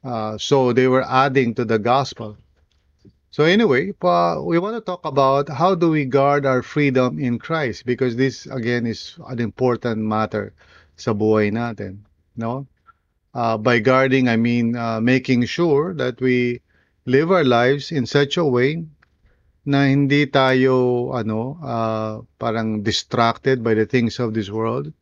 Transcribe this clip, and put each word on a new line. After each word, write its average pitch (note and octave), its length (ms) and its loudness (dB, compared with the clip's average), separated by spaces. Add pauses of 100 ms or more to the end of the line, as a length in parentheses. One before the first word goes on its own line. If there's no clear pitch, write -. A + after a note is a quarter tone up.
Uh, A2 320 -6
so B2+ 360 2
they B2+ 140 4
were C3 160 2
adding C3 520 2
to B2 100 -2
the A2 160 0
gospel. A#2 560 -2 (920)
So D3 140 0
anyway, F#3 480 2
pa, F3 460 0
we E3 200 -2
wanna A3 260 -4
talk F3+ 240 -10
about C#3 400 2
how D#3+ 260 0
do E3+ 140 0
we D3+ 160 0
guard C#3 400 2
our C3 160 2
freedom C3+ 580 0
in A#2+ 200 -2
Christ, C#3+ 480 -6
because B2 300 -2
this, C3 300 -2
again, A#2+ 380 -4
is - 320 -8 (100)
an B2 140 -10
important A#2 640 -2
matter G#2+ 480 -4 (440)
sa A2 200 -4
buhay G#2+ 360 2
natin, G#2 520 -8 (320)
no? A#2+ 300 -8 (680)
Uh, A#2 240 -2
by A#2+ 240 2
guarding, C3 480 4
I A2+ 80 2
mean, A#2 400 0
uh, A2+ 240 -4
making B2+ 440 2
sure D3 560 0
that B2 200 -4
we B2 400 0 (440)
live D3 280 2
our F3 120 4
lives B2+ 480 2
in C3 140 -2
such C#3+ 300 0
a F3 80 0
way C#3 400 0 (840)
na C#3 180 2
hindi C#3 400 2
tayo, B2+ 880 2
ano, A#2 480 -6
uh, A2 600 -6 (160)
parang A2 480 -4
distracted A#2 800 0
by A2+ 80 2
the A2 100 2
things A#2 380 -2
of A2+ 100 -4
this G#2+ 160 -4
world A#2 540 -6